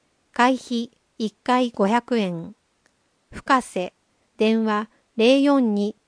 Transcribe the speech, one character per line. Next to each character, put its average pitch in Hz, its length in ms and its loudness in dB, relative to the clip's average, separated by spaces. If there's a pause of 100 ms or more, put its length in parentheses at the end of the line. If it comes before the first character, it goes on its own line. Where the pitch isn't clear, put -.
(340)
会 254 220 2
費 240 340 -6 (300)
一 214 240 -6
回 254 260 0
五 202 180 0
百 240 300 -2
円。 180 380 -6 (760)
深 262 300 -2
瀬、 - 320 -10 (440)
電 220 280 0
話 214 240 -4 (260)
零 262 280 4
四 262 320 2
二、 202 200 -2 (120)